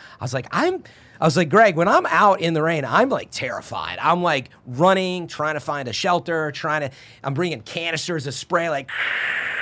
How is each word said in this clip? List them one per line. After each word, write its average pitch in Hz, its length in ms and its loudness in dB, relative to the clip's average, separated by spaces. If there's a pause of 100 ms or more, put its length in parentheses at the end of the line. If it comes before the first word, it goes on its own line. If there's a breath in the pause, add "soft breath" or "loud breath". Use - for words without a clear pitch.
(220 loud breath)
I - 20 -6
was 131 100 -6
like, 131 200 -6
"I'm," 311 280 0 (380 loud breath)
I - 60 2
was 156 100 4
like, 165 140 2
"Greg, 202 260 6
when 170 140 2
I'm 339 160 4
out 185 340 4
in 165 140 0
the 156 100 0
rain, 160 220 0
I'm, 185 240 4
like, 156 220 -4
terrified. 92 720 -6
I'm, 175 220 2
like, 143 260 0 (160 soft breath)
running, 180 600 2
trying 151 280 -4
to 143 40 -6
find 139 300 -6
a 107 40 -6
shelter, 165 600 -2
trying 156 360 -4
to, - 20 -14 (300 loud breath)
I'm 139 120 -4
bringing 156 280 -2
canisters 165 640 -6
of 131 80 -6
spray, 170 340 -2
like, 139 200 -4 (720 loud breath)